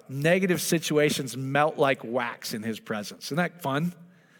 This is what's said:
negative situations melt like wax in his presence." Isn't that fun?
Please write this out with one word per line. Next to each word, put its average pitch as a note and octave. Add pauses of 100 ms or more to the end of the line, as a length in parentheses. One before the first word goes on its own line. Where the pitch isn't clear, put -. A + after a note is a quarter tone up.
negative E3
situations D3+
melt C#3+
like C3+
wax A#2+
in G#2+
his A2
presence." G#2+
Isn't C#3+
that F3
fun? D3 (460)